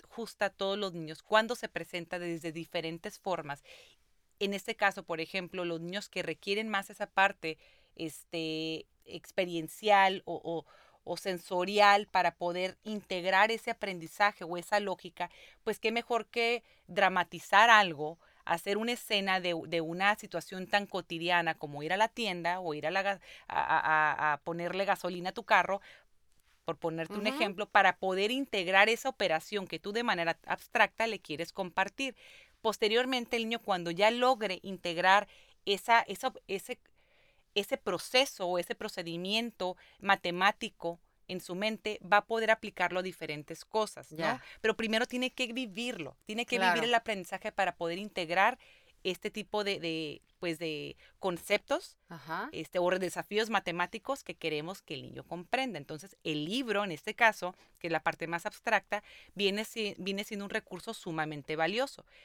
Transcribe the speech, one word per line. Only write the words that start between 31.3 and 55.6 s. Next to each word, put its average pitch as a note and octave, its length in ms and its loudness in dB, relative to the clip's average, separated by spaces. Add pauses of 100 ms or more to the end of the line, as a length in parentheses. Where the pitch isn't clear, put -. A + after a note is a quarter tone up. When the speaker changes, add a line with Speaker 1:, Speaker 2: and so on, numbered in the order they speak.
Speaker 1:
compartir. G3 640 -4 (460)
Posteriormente, A#3 720 2
el A#3 80 0
niño A3+ 180 -2
cuando F3 300 -2
ya G3 200 4
logre A#3 500 2
integrar F#3 640 2 (380)
esa, G3+ 360 4
esa, G#3+ 320 -4 (140)
ese, G3 320 -8 (760)
ese G#3 220 0
proceso G#3 720 0
o F3+ 120 0
ese F3 160 -4
procedimiento F#3 1000 -4 (240)
matemático F#3 1000 0 (280)
en F3+ 140 -8
su F3+ 140 -10
mente, G#3+ 460 -4
va F#3+ 160 4
a G#3 80 2
poder A3+ 260 2
aplicarlo F#3 480 0
a F#3 40 -2
diferentes D#3 640 -10
cosas, - 460 -4
¿no? D#3 80 -16
Speaker 2:
Ya. E3 220 0 (200)
Speaker 1:
Pero A3 160 2
primero A3+ 280 0
tiene B3 260 -4
que B3 200 -4
vivirlo, A3+ 640 -8 (100)
tiene A3 200 -6
que B3 140 0
vivir F#3 140 6
Speaker 2:
Claro. - 140 0
Speaker 1:
el A#3+ 80 2
aprendizaje G#3 560 -4
para F3+ 240 0
poder E3+ 220 -4
integrar G3 600 0 (480)
este F3+ 260 -4
tipo G#3 340 -4
de, G3 160 -2
de, D#3+ 400 -6 (180)
pues, E3 200 -4
de D3 360 -6 (240)
conceptos, G3+ 800 -2 (120)
Speaker 2:
Ajá. E3+ 440 -8
Speaker 1:
este, D#3+ 260 -6
o F3 120 4
desafíos F#3 580 -2
matemáticos F#3+ 760 -4
que E3+ 120 -12
queremos D#3+ 460 -6
que - 120 -12
el C3 80 -10
niño B2+ 240 -14
comprenda. G3 520 -4